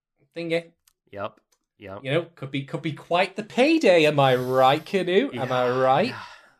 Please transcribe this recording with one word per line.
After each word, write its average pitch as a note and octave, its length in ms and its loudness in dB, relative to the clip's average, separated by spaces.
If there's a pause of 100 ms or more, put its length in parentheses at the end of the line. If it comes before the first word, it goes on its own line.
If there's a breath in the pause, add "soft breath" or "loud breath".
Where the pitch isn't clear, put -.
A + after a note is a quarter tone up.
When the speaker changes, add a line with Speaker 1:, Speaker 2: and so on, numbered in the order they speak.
(360)
Speaker 1:
thingy. E3 360 -6 (380)
Speaker 2:
Yep. G2+ 300 -12 (380)
Yep. G2+ 260 -16
Speaker 1:
You C3+ 60 -8
know, E3 140 -2 (100)
could - 160 -16
be, C#3 160 -8
could D3+ 160 -12
be D#3+ 100 -6
quite F3+ 440 -4
the G#3+ 60 -10
payday. A#3+ 640 2
Am D3 160 2
I C3 160 4
right, C3 480 2
Canute? F#3 500 -2
Am B2 160 -8
I B2+ 180 0
Speaker 2:
Yeah, B2+ 120 -2
Speaker 1:
right? C3+ 300 2
Speaker 2:
yeah. - 120 -14 (380 loud breath)